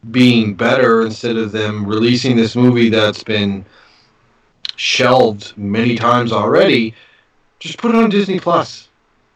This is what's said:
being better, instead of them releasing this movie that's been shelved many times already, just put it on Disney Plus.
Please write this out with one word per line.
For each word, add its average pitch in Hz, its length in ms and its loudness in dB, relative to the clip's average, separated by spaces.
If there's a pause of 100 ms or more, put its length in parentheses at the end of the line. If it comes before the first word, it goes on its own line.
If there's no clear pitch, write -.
(120)
being 117 420 4
better, 117 480 2
instead 113 340 -4
of 110 140 -4
them 104 340 -4
releasing 120 520 0
this 113 180 0
movie 120 340 4
that's 107 360 0
been 101 400 -4 (1120)
shelved 123 800 0
many 107 400 -2
times 120 360 0
already, 113 640 0 (640)
just - 200 -14
put 233 140 -2
it 226 40 2
on 226 140 4
Disney 190 280 -2
Plus. 170 500 -4 (480)